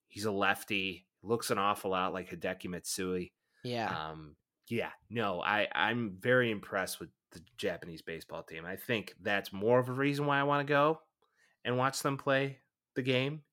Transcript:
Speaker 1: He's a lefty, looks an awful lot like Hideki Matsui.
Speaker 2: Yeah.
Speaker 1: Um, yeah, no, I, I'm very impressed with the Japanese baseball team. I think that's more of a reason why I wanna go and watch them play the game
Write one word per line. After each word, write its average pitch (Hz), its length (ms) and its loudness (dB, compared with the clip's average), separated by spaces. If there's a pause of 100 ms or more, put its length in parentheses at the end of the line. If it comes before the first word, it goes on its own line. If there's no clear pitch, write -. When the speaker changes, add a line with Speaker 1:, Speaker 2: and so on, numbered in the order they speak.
Speaker 1:
He's 101 180 -8
a 107 60 0
lefty, 98 760 0 (160)
looks 113 280 0
an 110 60 2
awful 101 340 2
lot 92 220 0
like 90 160 -6
Hideki 92 400 -6
Matsui. 90 640 -4 (300)
Speaker 2:
Yeah. 113 340 -2
Speaker 1:
Um, 78 380 -10 (320)
yeah, 98 240 -4 (180)
no, 101 320 0
I, 104 320 2
I'm 104 460 0
very 123 320 4
impressed 98 480 -4
with 85 100 -12 (220)
the 85 100 -16 (160)
Japanese 85 440 -4
baseball 82 420 -10
team. 82 220 -12
I 92 120 -6
think 110 440 -4
that's 101 320 0
more 110 260 4
of 127 100 0
a 127 40 -2
reason 143 320 0
why 139 140 2
I 139 40 2
wanna 143 200 2
go 147 380 4 (640)
and 123 120 2
watch 131 240 2
them 139 160 2
play 139 420 2 (360)
the 135 80 -2
game 135 500 0